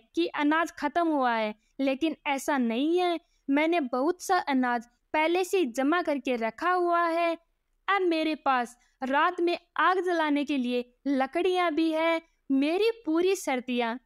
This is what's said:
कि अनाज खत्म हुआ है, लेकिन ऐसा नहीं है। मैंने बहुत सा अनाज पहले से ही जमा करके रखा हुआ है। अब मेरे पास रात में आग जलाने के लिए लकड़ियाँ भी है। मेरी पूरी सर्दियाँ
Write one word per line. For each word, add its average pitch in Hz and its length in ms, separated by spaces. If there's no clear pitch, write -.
कि 339 200
अनाज 311 360
खत्म 330 380
हुआ 262 240
है, 220 220
लेकिन 269 360
ऐसा 285 320
नहीं 254 400
है। 349 200
मैंने 320 340
बहुत 269 400
सा 370 160
अनाज 254 480
पहले 330 320
से 381 140
ही 339 80
जमा 277 360
करके 277 340
रखा 226 360
हुआ 349 300
है। 330 340
अब 392 140
मेरे 320 340
पास 254 400
रात 311 380
में 349 180
आग 359 220
जलाने 311 440
के 285 120
लिए 247 280
लकड़ियाँ 339 680
भी 320 200
है। 330 280
मेरी 320 400
पूरी 349 300
सर्दियाँ 247 680